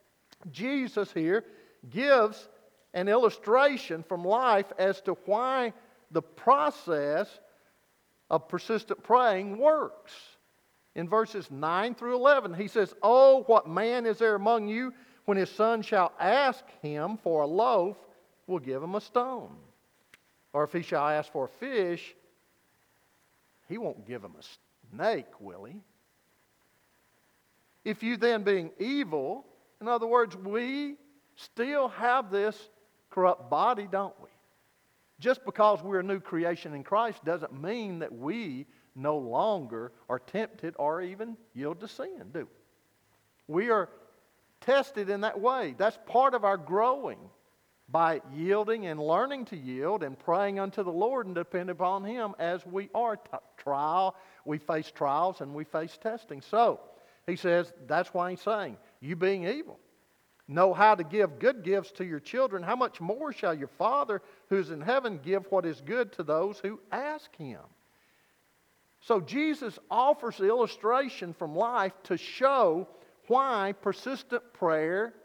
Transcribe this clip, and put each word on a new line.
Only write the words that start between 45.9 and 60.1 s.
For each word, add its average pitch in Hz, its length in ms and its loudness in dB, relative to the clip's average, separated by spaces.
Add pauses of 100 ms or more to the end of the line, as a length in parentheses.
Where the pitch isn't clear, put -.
part 262 280 4
of 214 100 0
our 196 140 4
growing, 202 600 0 (720)
by 160 320 2 (140)
yielding 202 520 0
and 156 140 -6
learning 233 460 0
to 190 100 -12
yield 143 460 -4
and 135 160 -8
praying 196 400 0
unto 196 240 -4
the 180 100 -4
Lord 226 340 -2
and 185 80 -8
depend 180 360 -6
upon 180 340 -2
him 220 340 -6
as 175 280 -4
we 196 280 -8
are 226 220 -2
t-, - 60 -16 (340)
trial, 156 600 -2 (280)
we 151 140 -4
face 156 320 -6
trials 160 500 -2
and 143 140 -12
we 151 100 -8
face 160 360 -8
testing. 220 400 -8
So, 214 400 2 (460)
he 180 100 -4
says, 175 360 0 (140)
that's 165 280 -2
why 180 160 -2
he's 180 100 -10
saying, 190 380 -4 (220)
"You 147 140 -8
being 185 300 0
evil, 269 340 -6 (680)